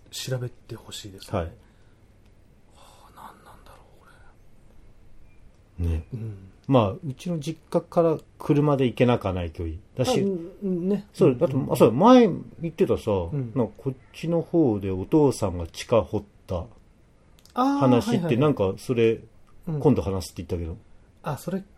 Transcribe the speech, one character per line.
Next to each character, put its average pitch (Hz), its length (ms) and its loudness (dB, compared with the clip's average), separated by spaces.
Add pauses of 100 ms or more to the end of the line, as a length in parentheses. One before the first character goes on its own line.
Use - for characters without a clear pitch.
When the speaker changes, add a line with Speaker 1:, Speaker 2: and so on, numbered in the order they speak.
(120)
Speaker 1:
調 - 260 -6
べ 120 120 -8
て - 260 -16
ほ - 160 -18
し - 140 -14
い 101 60 -16
で 98 80 -20
す - 140 -16
ね。 98 60 -2
Speaker 2:
は 85 60 -4
い。 - 20 -8
Speaker 1:
は - 40 -14 (1200)
あ、 - 600 -20
何 - 80 -20
な - 160 -20
ん - 60 -20
だ - 60 -20
ろ - 80 -20
う、 - 200 -20
こ - 80 -20 (1700)
れ。 85 100 -2
Speaker 2:
ね。 78 240 -4
Speaker 1:
う - 40 -8
ん。 107 200 -10 (280)
Speaker 2:
ま 139 140 4
あ、 101 120 2
う - 80 -12 (180)
ち - 120 -10
の 165 100 -4
実 156 200 -8 (100)
家 180 120 0
か - 200 0
ら 165 160 2 (220)
車 147 380 2
で 131 80 2
行 110 100 -2
け 123 100 4
な 120 140 4
く - 80 -6
は 92 60 0
な 90 100 -4
い 80 80 -6
距 85 140 -8
離 80 100 -8 (220)
だ 127 80 0
し。 247 160 2
Speaker 1:
あ、 - 20 0
う 196 40 0
ん、 180 240 -6 (120)
う 202 40 -4
ん、 180 200 -2
ね。 202 240 -2
Speaker 2:
そ - 160 -2
う、 135 40 6
Speaker 1:
う - 20 -4
ん、 120 40 -6
Speaker 2:
だ 170 100 0
っ - 20 -8
て、 123 60 -6 (160)
あ、 147 40 0
そ 131 120 6
う、 110 40 4
前 226 380 6 (320)
言 165 100 -6
っ - 20 -20
て 190 140 0
た 117 100 2
さ、 - 140 -4
Speaker 1:
う 92 240 -2
ん。 123 180 -6
Speaker 2:
な 127 100 0
ん 104 40 0
か - 100 -16
こ - 120 -8
っ 131 40 -4 (200)
ち 160 160 -8
の 170 120 0
方 135 380 2
で 98 100 -4
お 92 140 -4
父 147 300 4
さ 104 140 -2
ん 87 100 -4
が 85 100 -6
地 - 180 -14
下 107 160 4
掘 104 180 -4
っ 101 40 -6 (240)
た 90 160 -4 (920)
Speaker 1:
あ 269 220 0
ー、 - 40 -2
Speaker 2:
話 - 260 4
っ 233 60 -4
て、 - 0 -
Speaker 1:
は - 20 2
い - 20 2
は 185 60 0
い 170 60 -4
は - 40 0
い。 113 60 2
Speaker 2:
な 147 100 4
ん 143 60 2
か 98 240 0
そ - 160 -6
れ、 113 260 2 (480)
Speaker 1:
う 170 60 -6
ん。 147 80 -6
Speaker 2:
今 147 120 6
度 95 80 2
話 95 260 -4
す - 40 -16
っ - 40 -20
て 92 80 -10
言 - 20 -12
っ - 40 -16
た 90 80 -2
け 85 60 -6
ど。 80 140 -8 (460)
Speaker 1:
あ、 143 140 -6
そ - 140 -10
れ 190 120 -6 (140)